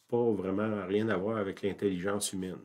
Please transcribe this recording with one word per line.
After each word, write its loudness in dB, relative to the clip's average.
pas 4
vraiment 0
rien 2
à 2
voir 0
avec -4
l'intelligence 0
humaine. -6